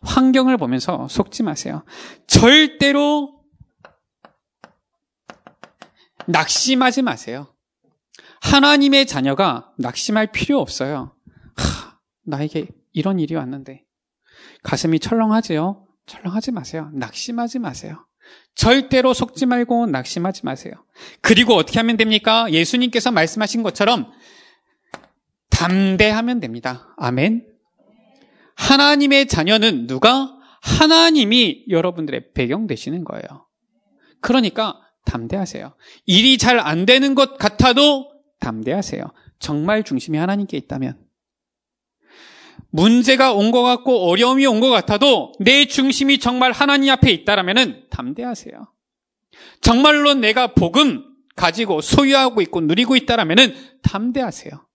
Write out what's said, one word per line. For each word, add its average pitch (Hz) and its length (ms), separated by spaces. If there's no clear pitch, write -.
환경을 262 560
보면서 131 500
속지 - 340
마세요. 156 420
절대로 285 1120
낙심하지 254 720
마세요. 139 520
하나님의 277 680
자녀가 139 720
낙심할 214 520
필요 - 280
없어요. 135 560
"하, - 420
나에게 151 440
이런 185 260
일이 156 160
왔는데." 135 500
가슴이 160 360
철렁하지요? 214 880
철렁하지 208 460
마세요. 156 420
낙심하지 233 680
마세요. 160 460
절대로 262 580
속지 247 320
말고 240 420
낙심하지 170 580
마세요. 135 280
그리고 226 340
어떻게 185 240
하면 226 180
됩니까? 220 540
예수님께서 233 600
말씀하신 214 520
것처럼 202 480
담대하면 202 880
됩니다. 127 580
아멘. 147 500
하나님의 277 720
자녀는 190 580
누가? 233 500
하나님이 302 1080
여러분들의 165 640
배경 147 340
되시는 156 360
거예요. - 440
그러니까 220 600
담대하세요. 135 680
일이 233 320
잘 240 220
안 165 260
되는 262 300
것 269 220
같아도 262 720
담대하세요. 123 640
정말 175 440
중심이 151 340
하나님께 190 400
있다면. 131 400
문제가 247 640
온 208 180
것 240 120
같고 247 460
어려움이 247 360
온 226 160
것 262 80
같아도 214 680
내 277 260
중심이 269 540
정말 254 320
하나님 277 400
앞에 262 200
있다라면은 196 800
담대하세요. 226 640
정말로 285 520
내가 220 400
복음 180 520
가지고 175 460
소유하고 269 600
있고 170 200
누리고 208 340
있다라면은 233 600
담대하세요. 226 680